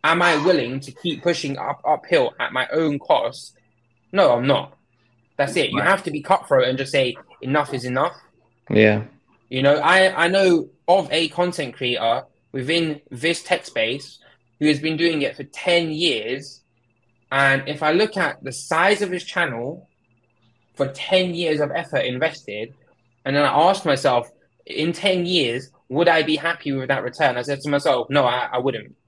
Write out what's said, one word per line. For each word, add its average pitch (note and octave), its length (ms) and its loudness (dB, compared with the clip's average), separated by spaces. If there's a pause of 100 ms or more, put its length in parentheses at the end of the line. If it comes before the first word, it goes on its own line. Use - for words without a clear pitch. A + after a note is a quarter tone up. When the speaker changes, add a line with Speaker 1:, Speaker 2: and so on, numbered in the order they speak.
Speaker 1:
Am E3 180 2
I F3 220 4
willing C#3 380 0
to C#3 100 -16
keep - 320 -10
pushing D#3 340 -2
up, C3+ 280 -6
uphill D3 540 0
at A#2+ 140 -4
my B2+ 180 -2
own D3+ 280 0
cost? A#2+ 540 -2 (580)
No, F3+ 220 4
I'm B2 140 0
not." A#2 300 0 (600)
That's C#3 180 -2
it. D3+ 140 0
You C3 100 -2
Speaker 2:
Right. - 80 0
Speaker 1:
have F#3+ 160 2
to E3 80 -6
be D3 100 -6
cutthroat C#3 460 2
and B2+ 100 -2
just C3+ 140 -6
say, B2+ 240 0 (260)
"Enough C#3+ 320 0
is B2 120 -6
enough." C3+ 300 -2 (540)
Speaker 3:
Yeah. G#2+ 340 4 (460)
Speaker 1:
You C3 120 -4
know, C#3+ 140 6
I, F3 500 4
I - 20 2
know F3+ 420 2 (180)
of F3 240 4
a D#3+ 180 0
content E3+ 460 -4
creator A#2+ 480 -2 (280)
within D3+ 500 -2 (100)
this D3+ 320 -4
tech - 220 -2
space A#2+ 540 -6 (400)
who D3+ 80 2
has D3 120 2
been D#3 180 -4
doing D#3+ 240 0
it C3+ 140 -4
for - 80 -14
ten F3 480 0
years. C#3 720 -4 (680)
And C3+ 360 2
if C#3+ 160 -8
I D#3 80 2
look G3+ 260 0
at E3 260 -4
the C3+ 80 -10
size F#3+ 500 0
of F#3+ 100 -4
his F3+ 120 -8
channel D3+ 640 -6 (880)
for C3+ 120 -2
ten F#3 480 0
years D#3+ 240 -2
of D3 120 -2
effort D#3+ 340 -4
invested, B2 680 -6 (520)
and C3+ 100 -2
then D3 80 4
I D3 260 4
asked F#3+ 160 -2
myself, C3 440 2 (360)
"In D#3+ 280 -4
ten F#3 320 0
years, C3+ 440 -2 (200)
would D#3 180 2
I E3 160 4
be D#3 140 0
happy E3+ 340 -4
with C3+ 160 -4
that C3 160 -2
return?" B2+ 340 0
I B2 40 -4
said C#3 200 -4
to D3 80 -6
myself, C#3+ 400 2
"No, C#3 160 4
I, B2 280 0
I B2 60 0
wouldn't." A#2+ 360 -4 (120)